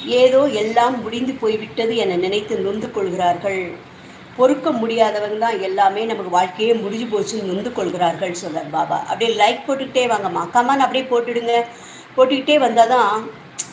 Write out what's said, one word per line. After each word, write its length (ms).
ஏதோ 400
எல்லாம் 560
முடிந்து 300
போய்விட்டது 640
என 200
நினைத்து 420
நொந்து 320
கொள்கிறார்கள். 1000
பொறுக்க 340
முடியாதவங்க 680
தான் 220
எல்லாமே 440
நமக்கு 260
வாழ்க்கையே 420
முடிஞ்சு 340
போச்சுன்னு 360
நொந்து 300
கொள்கிறார்கள் 720
சொல்றார் 260
பாபா. 280
அப்படியே 400
லைக் 320
போட்டுக்கிட்டே 380
வாங்கம்மா, 340
கமெண்ட் 300
அப்படியே 200
போட்டுடுங்க. 600
போட்டுக்கிட்டே 420
வந்தாதான் 640